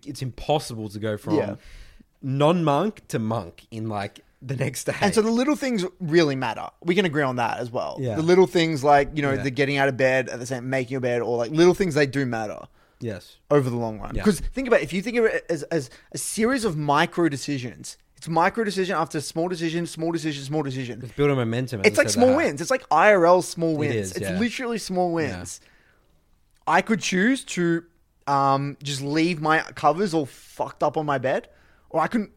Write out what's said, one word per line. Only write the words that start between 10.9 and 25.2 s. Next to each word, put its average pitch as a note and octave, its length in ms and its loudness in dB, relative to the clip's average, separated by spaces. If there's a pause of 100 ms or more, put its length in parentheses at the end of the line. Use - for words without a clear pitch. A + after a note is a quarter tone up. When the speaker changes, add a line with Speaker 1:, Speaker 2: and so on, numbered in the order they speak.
Speaker 2:
your C3+ 80 -4
bed, A#2+ 220 0
or, A#2+ 140 0
like, A#2 140 -2
little E3+ 240 6
things, F3 200 0
they D3 120 4
do C3+ 200 -2
matter A2 340 -6 (400)
Speaker 1:
Yes. G#2 360 -10 (140)
Speaker 2:
over C#3 200 4
the A#2+ 60 -2
long A2 240 -4
run. - 140 -10
Speaker 1:
Yeah. - 80 -4
Speaker 2:
'Cause G3 180 2
think C4 280 -6
about G#3+ 120 4
it, - 40 -2
if - 80 -8
you F#3 80 -2
think A3 160 -4
of A#3 100 4
it E3 220 -2
as, D#3+ 160 -2
as D#3 240 -4 (240)
a - 60 -8
series A3+ 460 0
of F3 120 -2
micro D#3 540 2
decisions, C3 680 -8 (220)
it's - 100 -14
micro F#3 360 2
decision F#3+ 320 -2
after D#3 240 -2
small E3 280 -4
decision, E3+ 380 -4
small E3 260 -4
decision, D3 320 -4
small D3+ 180 -2
decision. B2+ 400 -6
Speaker 1:
It's A#2 100 -12
building C#3+ 240 2
momentum, A#2+ 440 -2
as - 60 2
Speaker 2:
It's - 120 4
Speaker 1:
I C#4+ 40 4
Speaker 2:
like A#2 60 2
Speaker 1:
said G#2+ 60 -2
Speaker 2:
small B3 160 6
Speaker 1:
that. C4 60 4
Speaker 2:
wins. F3+ 260 0
It's E3 80 -6
like F3+ 200 0
I F#3 220 6
R F3 140 6
L F3+ 160 8
small E3 340 -2
Speaker 1:
It - 20 -2
Speaker 2:
wins. D3 160 0
Speaker 1:
is, G2 180 -2
Speaker 2:
It's - 80 -8 (100)
Speaker 1:
yeah. F2+ 80 -2
Speaker 2:
literally A#3 400 -2
small F3+ 300 -2 (120)